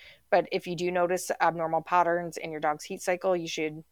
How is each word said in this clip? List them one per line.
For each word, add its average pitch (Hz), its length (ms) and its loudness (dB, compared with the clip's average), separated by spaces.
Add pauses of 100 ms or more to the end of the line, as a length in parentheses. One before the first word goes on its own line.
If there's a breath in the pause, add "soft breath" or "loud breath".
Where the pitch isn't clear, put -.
(300 loud breath)
but 175 200 4
if - 160 -2
you 175 80 -4
do 175 160 0
notice 180 400 0 (120)
abnormal 165 400 2
patterns 170 560 2
in 165 120 -8
your 151 100 -6
dog's 151 240 0
heat 190 180 -10
cycle, 185 340 0
you 165 100 -4
should 156 460 -4